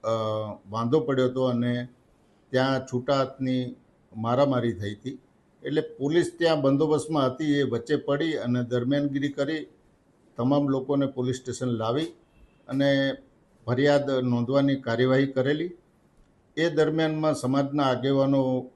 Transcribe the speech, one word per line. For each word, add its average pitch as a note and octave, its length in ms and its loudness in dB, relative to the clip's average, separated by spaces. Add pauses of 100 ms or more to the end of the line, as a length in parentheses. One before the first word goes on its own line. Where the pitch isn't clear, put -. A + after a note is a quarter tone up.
અ, A2 60 -2 (600)
વાંધો A#2 300 0
પડ્યો C3 260 0
હતો B2+ 180 0
અને B2 440 -2 (600)
ત્યાં C3 360 0
છૂટા B2+ 280 -2
હાથની C3 640 -2 (400)
મારામારી A#2+ 560 2
થઈ G2 220 -8
હતી. B2+ 240 -12 (440)
એટલે C#3 180 -2
પોલીસ D#3 580 -2
ત્યાં D#3+ 240 2
બંદોબસ્તમાં D3+ 640 2
હતી, D3 260 0
એ C#3+ 100 2
વચ્ચે B2 340 -2
પડી D#3 380 -2
અને B2 300 -2
દરમિયાનગીરી C3+ 640 0
કરી D3 380 -4 (680)
તમામ C#3+ 320 2
લોકોને C3+ 380 0
પોલીસ B2+ 300 -2
સ્ટેશન B2+ 300 -8
લાવી A#2+ 460 -2 (560)
અને C#4 460 2 (520)
ફરિયાદ C#3+ 440 2
નોંધવાની C3 680 2
કાર્યવાહી C3 500 2
કરેલી. C#3+ 440 -2 (840)
એ E3 120 2
દરમિયાનમાં D#3 680 0
સમાજના C#3 500 0
આગેવાનો C3+ 920 2